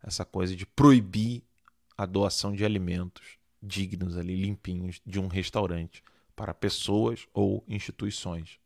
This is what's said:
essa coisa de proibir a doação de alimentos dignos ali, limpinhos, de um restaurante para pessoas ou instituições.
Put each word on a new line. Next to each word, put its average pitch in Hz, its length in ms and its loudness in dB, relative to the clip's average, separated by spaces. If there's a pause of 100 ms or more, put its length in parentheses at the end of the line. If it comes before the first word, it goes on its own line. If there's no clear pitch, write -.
essa 92 220 -6
coisa 92 300 -4
de 90 100 -10
proibir 120 760 6 (540)
a 101 100 -2
doação 98 460 0
de 101 120 -2
alimentos 90 760 -2 (240)
dignos 92 540 -4
ali, 87 200 -4
limpinhos, 92 680 -4
de 95 140 -4
um 95 80 -2
restaurante 87 760 -4 (320)
para 101 200 -6
pessoas 107 800 0
ou 101 340 2
instituições. 98 1000 -8